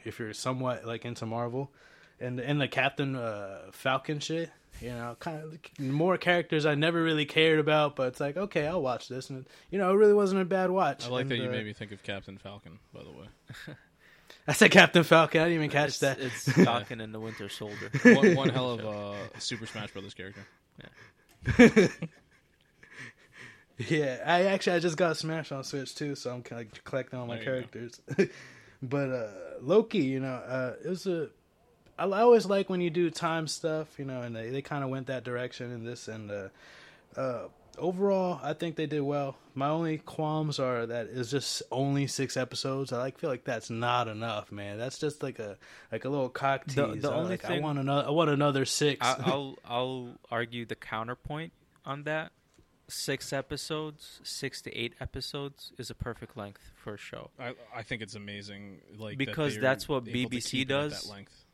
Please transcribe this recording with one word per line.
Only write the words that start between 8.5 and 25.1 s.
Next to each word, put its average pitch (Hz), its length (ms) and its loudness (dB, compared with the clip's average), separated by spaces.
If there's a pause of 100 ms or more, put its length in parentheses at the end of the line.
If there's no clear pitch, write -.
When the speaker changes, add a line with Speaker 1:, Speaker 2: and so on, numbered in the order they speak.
Speaker 1:
I'll 165 160 -2
watch 123 260 -4
this, 127 220 -10
and, 131 160 -12 (240)
you 190 80 -2
know, 185 120 2
it 196 60 6
really 208 160 10
wasn't 196 300 4
a - 20 -2
bad 185 260 2
watch. 160 360 0
Speaker 2:
I - 20 -6
like 127 140 0
Speaker 1:
And, 135 80 -4
Speaker 2:
that 123 80 0
you 127 100 -2
Speaker 1:
uh, - 20 -4
Speaker 2:
made 110 140 -4
me 107 80 -8
think 104 200 -12
of 98 100 -16
Captain 98 340 -10
Falcon, 98 420 -18 (140)
by - 100 -18
the - 80 -18
way. 71 160 -18 (400)
Speaker 1:
<laughs> - 840 -20
I 151 40 4
said 185 200 10
Captain 175 300 12
Falcon. 160 380 6
I 160 40 4
didn't 170 120 2
even 151 140 0
catch 143 180 2
Speaker 3:
It's, 131 120 -6
Speaker 1:
that. 135 200 0
Speaker 3:
it's 131 320 -2
Speaker 1:
<laughs> 143 120 8
Speaker 3:
Falcon 120 360 0
and 110 140 -10
the 110 60 -10
Winter 110 280 -8
Soldier. 104 480 -10
Speaker 2:
<laughs> - 80 -4
One, 208 300 10
one 143 160 2
hell 127 220 -2
of 110 120 -6
Speaker 3:
<laughs> 104 500 -8
Speaker 2:
a - 60 -14
Super 113 240 -8
Smash 107 280 -10
Brothers 98 200 -12
character. 98 300 -14 (1120)
Speaker 3:
Yeah. 214 320 10
Speaker 1:
<laughs> - 0 - (1900)
Yeah, 135 480 0
I 175 180 6
actually, 190 320 2
I - 20 4
just 165 180 0
got 165 220 2